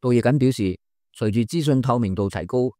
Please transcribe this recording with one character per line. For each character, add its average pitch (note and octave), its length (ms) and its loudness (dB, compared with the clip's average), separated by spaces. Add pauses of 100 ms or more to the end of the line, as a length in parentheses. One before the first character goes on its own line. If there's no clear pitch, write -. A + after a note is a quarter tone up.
杜 B2+ 120 0
奕 A#2+ 100 4
瑾 B2+ 160 4
表 C3 120 4
示， G2 280 -2 (380)
隨 G#2+ 140 -2
住 A2+ 100 0
資 D3+ 240 -2
訊 C#3 160 2
透 A#2+ 180 0
明 G2+ 160 -2
度 G2 140 -2
提 F#2 180 -8
高 B2+ 340 -2